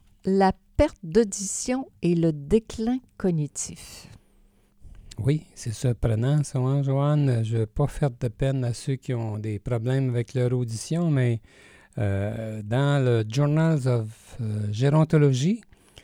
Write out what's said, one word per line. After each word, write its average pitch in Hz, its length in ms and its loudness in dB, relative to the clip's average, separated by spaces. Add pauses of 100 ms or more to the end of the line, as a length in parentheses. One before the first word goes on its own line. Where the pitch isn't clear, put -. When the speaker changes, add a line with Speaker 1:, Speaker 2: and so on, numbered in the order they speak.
(240)
Speaker 1:
La 190 280 4 (240)
perte 302 260 2
d'audition 208 840 -2 (120)
et 175 140 2
le 165 180 2
déclin 220 640 0 (200)
cognitif. - 880 -4 (1160)
Speaker 2:
Oui, 147 220 0 (100)
c'est 113 200 -8
surprenant, 123 680 0
ça, - 180 -4
hein, 135 220 0
Joanne ? 139 600 2
Je 113 140 -2
veux 110 80 0
pas 143 220 -2
faire 143 220 -2
de 120 180 -4
peine 135 360 -2
à 120 80 -2
ceux 135 240 -6
qui - 160 -6
ont 113 240 -4
des 107 220 -6
problèmes 127 500 0
avec 120 240 -2
leur 123 220 0
audition, 127 560 -2
mais, 123 320 2 (560)
euh, 110 640 -4
dans 135 420 2
le 117 260 4
Journals 147 560 2
of, 113 540 -4
euh, 107 320 -4
Gerontology, 147 880 4 (440)